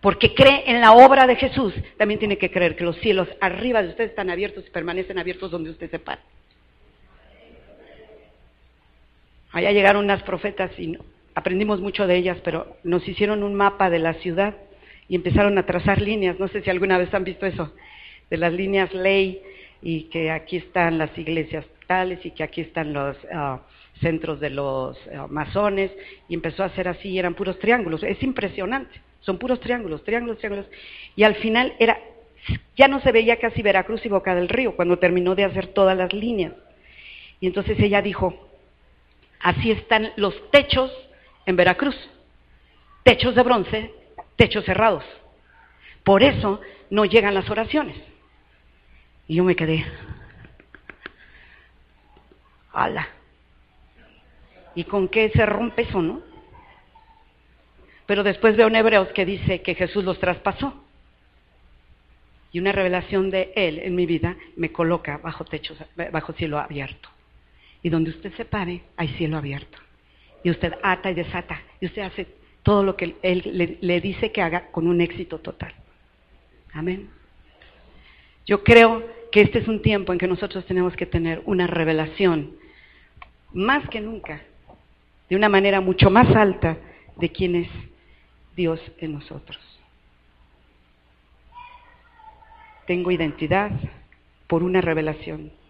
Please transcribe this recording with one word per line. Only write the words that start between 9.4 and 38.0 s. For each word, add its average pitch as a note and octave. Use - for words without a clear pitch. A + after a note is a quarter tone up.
Allá F3+
llegaron G3+
unas G3+
profetas F#3+
y F3
no, E3+
aprendimos F#3+
mucho G3
de F3+
ellas, F3+
pero D#3+
nos F3
hicieron G#3
un G3+
mapa G3+
de E3+
la D#3+
ciudad G3
y F3+
empezaron G3
a F3+
trazar F#3
líneas. G3
No F#3+
sé G3+
si G3
alguna F#3
vez F3+
han F#3+
visto F#3
eso, D3
de E3+
las E3
líneas F#3+
ley, F#3+
y E3
que D#3+
aquí D#3+
están E3
las D#3
iglesias D#3+
tales, F#3
y E3+
que -
aquí D#3
están D3+
los, C#3
ah, C#3+
centros D#3+
de D3
los, C3+
ah, D3
masones, F#3+
y E3+
empezó E3+
a F#3+
hacer F3+
así, F#3
y F#3
eran F3+
puros F#3
triángulos. G3+
Es F#3+
impresionante, B3
son F#3
puros B3
triángulos, G#3+
triángulos, A#3
triángulos, G3+
y G3+
al G#3+
final A3+
era, A3+
ya C4+
no C4+
se C4
veía A3+
casi A3+
Veracruz G#3
y -
Boca F#3+
del F3+
Río, B3+
cuando F3
terminó F3+
de G3
hacer F#3
todas F#3+
las F#3
líneas. G#3
Y F#3
entonces G3
ella G3+